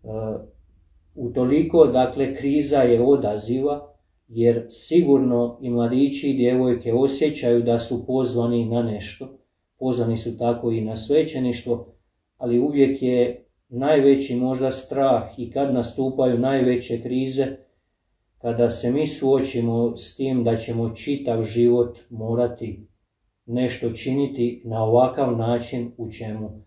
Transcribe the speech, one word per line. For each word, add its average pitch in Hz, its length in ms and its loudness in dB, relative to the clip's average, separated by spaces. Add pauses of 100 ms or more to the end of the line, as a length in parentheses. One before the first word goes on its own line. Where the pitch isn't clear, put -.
E, - 40 -16 (1080)
utoliko, 139 720 4
dakle, 127 480 0
kriza 139 420 0
je 120 240 6
odaziva, 135 920 0 (340)
jer 117 420 2
sigurno 123 920 2
i 127 80 -8
mladići 127 600 0
i 135 80 0
djevojke 123 560 2
osjećaju 131 720 2
da 117 160 2
su 117 280 -6
pozvani 120 580 0
na 117 180 -2
nešto, 107 540 -8 (420)
pozvani 120 380 -2
su 117 200 -8
tako 120 340 -2
i 110 100 -2
na 110 140 -6
svećeništvo, 127 920 -2 (500)
ali 120 220 0
uvijek 135 420 2
je 123 440 0 (240)
najveći 135 680 2
možda 127 360 -2
strah 131 520 0 (140)
i 117 140 -10
kad 139 220 -2
nastupaju 131 680 0
najveće 123 640 0
krize, 131 440 -2 (920)
kada 117 320 0
se 120 220 -2
mi 147 160 0
suočimo 117 880 0
s - 200 -12
tim 131 280 0
da 117 120 2
ćemo 113 400 -4
čitav 120 480 -4
život 120 540 2 (120)
morati 117 800 -4 (580)
nešto 120 460 -2
činiti 127 720 -2
na 113 180 -4
ovakav 123 540 2
način 117 600 -4
u 110 140 -10
čemu 107 380 -10 (180)